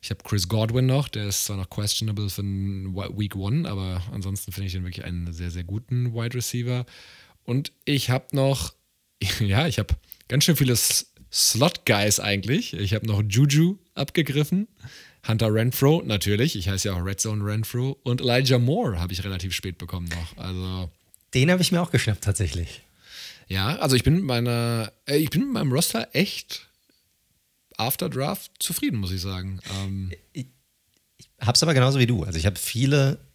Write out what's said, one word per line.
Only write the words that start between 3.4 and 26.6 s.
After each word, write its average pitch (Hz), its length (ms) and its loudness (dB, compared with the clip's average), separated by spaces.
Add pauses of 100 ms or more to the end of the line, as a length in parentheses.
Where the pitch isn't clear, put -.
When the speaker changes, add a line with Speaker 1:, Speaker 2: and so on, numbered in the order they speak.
Speaker 1:
aber 95 320 -4 (100)
ansonsten 98 400 -6
finde 98 160 -6
ich 90 60 -6
den 92 100 -4
wirklich - 220 -10
einen 85 280 -6
sehr, 87 180 -6
sehr 87 120 -6
guten 117 500 -4
Wide 117 220 -4
Receiver. 123 500 -4 (580)
Und 135 280 -2 (140)
ich 143 240 0
hab 131 240 0
noch, 135 400 2 (480)
<laughs> - 180 -2
ja, 113 280 4
ich 135 100 -2
hab - 180 0 (320)
ganz - 160 2
schön 165 120 6
viele 127 180 4
S-, - 380 0 (200)
Slot-Guys 107 880 2
eigentlich. 101 540 0
Ich 98 220 -2
hab 107 100 -2
noch 104 220 0
Juju 147 500 4 (180)
abgegriffen, 151 720 0 (600)
Hunter 110 260 2
Renfrow, 131 520 4
natürlich, 104 500 0
ich 101 140 -4
heiße 98 180 -2
ja 98 80 -2
auch 87 80 -2
Red 98 160 -6
Zone 107 240 -2
Renfrow, 110 600 -4
und 123 180 0
Elijah 127 380 4
Moore 127 420 2
hab 87 100 -4
ich 87 140 -6
relativ 92 280 -6
spät 90 240 -6
bekommen 87 300 -8
noch. 82 340 -8
Also 92 480 -6 (440)
Speaker 2:
Den 135 180 4
hab 185 80 4
ich 180 140 2
mir 175 80 2
auch 170 100 -4
geschnappt, 113 320 0
tatsächlich. 85 580 -2 (680)
Speaker 1:
Ja, 98 280 0
also 131 200 2
ich 117 60 2
bin 135 120 6
mit 190 80 0
meiner, 117 680 -2 (160)
äh, 143 80 2
ich 156 140 2
bin 156 140 0
mit 277 80 -4
meinem 147 200 0
Roster 175 400 0
echt - 540 -4 (1080)